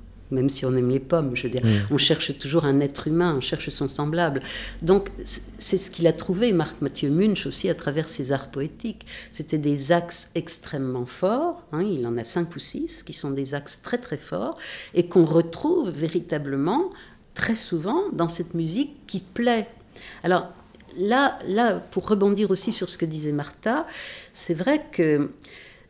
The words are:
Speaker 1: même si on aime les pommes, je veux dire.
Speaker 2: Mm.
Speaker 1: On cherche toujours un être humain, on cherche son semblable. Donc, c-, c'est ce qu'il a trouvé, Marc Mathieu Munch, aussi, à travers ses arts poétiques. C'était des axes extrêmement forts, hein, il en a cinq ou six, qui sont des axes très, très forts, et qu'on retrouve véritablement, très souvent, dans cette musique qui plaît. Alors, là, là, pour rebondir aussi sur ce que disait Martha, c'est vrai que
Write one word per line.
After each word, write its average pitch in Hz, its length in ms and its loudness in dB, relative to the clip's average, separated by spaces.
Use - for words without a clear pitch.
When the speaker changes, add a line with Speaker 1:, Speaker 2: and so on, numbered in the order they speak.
Speaker 1:
même 131 180 2
si 135 160 -2
on 127 100 2
aime 123 140 4
les 131 100 4
pommes, 135 380 0
je - 60 -4
veux 127 80 -2
dire. 123 120 -2
Speaker 2:
Mm. 117 60 4
Speaker 1:
On 143 80 4
cherche 156 400 2
toujours 156 260 0
un 139 160 4
être 143 280 -2
humain, 165 280 2
on 127 60 0
cherche - 260 -4
son 139 200 -2
semblable. 151 520 0
Donc, 190 300 4
c-, - 200 0
c'est - 180 2
ce - 140 0
qu'il 165 160 2
a 160 80 6
trouvé, 196 380 0
Marc 165 280 0
Mathieu 143 300 0
Munch, 190 340 4
aussi, 147 240 -2
à 170 60 2
travers 156 340 -2
ses 131 240 -2
arts - 180 -2
poétiques. 160 540 -6
C'était 156 280 -4
des 143 340 2
axes 170 420 0
extrêmement 135 680 -4
forts, 254 580 0
hein, 156 100 0
il 165 240 0
en 117 100 -2
a 117 80 -4
cinq 170 320 -2
ou - 20 -10
six, - 440 -8
qui - 100 -12
sont 143 200 -4
des 135 220 -4
axes - 280 -8
très, - 160 -4
très 247 180 -8
forts, 208 400 -6
et 175 120 4
qu'on 175 200 8
retrouve 170 640 2
véritablement, 156 1000 0
très - 200 0
souvent, 220 500 0
dans 170 140 2
cette 165 260 -4
musique 170 520 -2
qui 190 140 -6
plaît. 233 480 0
Alors, 170 240 2
là, 233 500 2
là, 214 280 2
pour - 180 -2
rebondir 202 420 4
aussi 190 220 0
sur 190 160 -4
ce - 80 -8
que - 80 -4
disait 156 280 -2
Martha, 220 540 -2
c'est - 220 -2
vrai 262 260 2
que 151 380 4